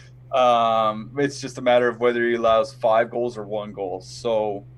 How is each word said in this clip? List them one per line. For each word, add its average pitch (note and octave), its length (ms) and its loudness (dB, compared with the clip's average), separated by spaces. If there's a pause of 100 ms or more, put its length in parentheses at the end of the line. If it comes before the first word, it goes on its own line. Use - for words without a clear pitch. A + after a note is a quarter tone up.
(360)
Um, A2+ 800 2
it's C#3+ 240 -2
just B2+ 180 -12
a B2+ 40 -10
matter B2 260 4
of A2+ 120 -4
whether A#2+ 260 2
he A#2+ 80 0
allows A2+ 400 2
five A#2 360 2
goals A#2+ 280 -6
or G#2 60 -10
one G#2 280 -8
goal. F#2+ 280 -8
So, G#2+ 680 -4 (100)